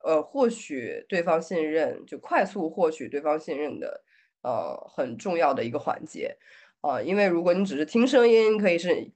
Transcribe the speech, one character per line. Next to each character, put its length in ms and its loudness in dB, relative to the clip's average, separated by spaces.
呃， 220 2
获 280 0
取 580 -8
对 140 -2
方 180 2
信 300 -2
任， 340 -2
就 140 -16
快 260 0
速 240 -4
获 220 0
取 180 -8
对 120 -6
方 200 -2
信 160 -8
任 240 -8
的， 220 -12
呃， 340 -4
很 300 -6
重 220 -4
要 160 4
的 100 -2
一 60 -4
个 80 -4
环 260 -6
节。 320 -10
呃， 200 -2
因 140 -2
为 100 4
如 160 2
果 120 4
你 100 0
只 140 -4
是 80 -2
听 200 4
声 220 6
音， 300 6
可 120 2
以 80 4
是， 380 -2